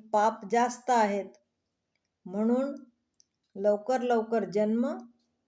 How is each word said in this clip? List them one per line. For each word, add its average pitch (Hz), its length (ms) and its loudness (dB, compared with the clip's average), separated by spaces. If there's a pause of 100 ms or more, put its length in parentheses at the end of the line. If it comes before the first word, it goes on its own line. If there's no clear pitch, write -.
(140)
पाप 214 380 2
जास्त 240 380 0
आहेत, 208 420 2 (920)
म्हणून 240 500 0 (800)
लवकर 208 460 0
लवकर 226 480 0
जन्म 214 380 0 (600)